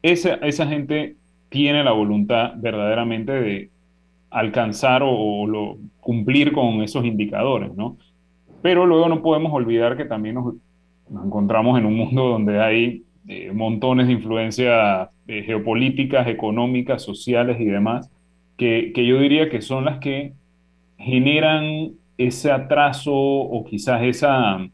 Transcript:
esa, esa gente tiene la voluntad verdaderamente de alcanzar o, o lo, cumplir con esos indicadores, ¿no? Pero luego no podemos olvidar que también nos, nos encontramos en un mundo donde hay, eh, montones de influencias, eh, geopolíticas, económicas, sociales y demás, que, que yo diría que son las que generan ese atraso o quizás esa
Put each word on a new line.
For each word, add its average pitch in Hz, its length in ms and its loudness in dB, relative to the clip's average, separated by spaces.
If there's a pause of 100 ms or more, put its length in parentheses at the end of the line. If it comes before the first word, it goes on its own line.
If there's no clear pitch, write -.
esa, 175 320 4
esa 151 320 -2
gente 147 500 -4 (340)
tiene 143 340 2
la 127 80 4
voluntad 107 640 0
verdaderamente 113 760 -2
de 104 380 -4 (600)
alcanzar 117 720 0
o, 139 80 0
o 107 360 -2
lo, 104 320 -6 (220)
cumplir 127 520 2
con 117 300 0
esos 120 220 -4
indicadores, 107 720 -2
¿no? 107 220 -8 (640)
Pero 180 240 4
luego 165 220 6
no 160 140 0
podemos 156 300 0
olvidar 117 440 2
que 143 80 -6
también 110 300 -6
nos, 123 200 -6 (540)
nos 90 160 -12
encontramos 110 540 2
en 110 80 2
un 107 80 2
mundo 127 340 0
donde 104 320 0
hay, 113 420 0 (260)
eh, 92 240 -14
montones 117 540 0
de 127 60 2
influencias, 110 960 2 (180)
eh, 107 160 -8
geopolíticas, 123 880 0
económicas, 120 720 -2
sociales 120 580 -2
y 117 40 -2
demás, 107 440 -2 (480)
que, 117 380 0
que 127 100 2
yo 127 140 4
diría 147 320 4
que 117 100 -4
son 135 240 -6
las 147 140 -2
que 139 340 -6 (640)
generan 151 920 0 (260)
ese 127 360 0
atraso 143 600 0
o 139 520 0
quizás 117 380 -2
esa 123 560 2 (160)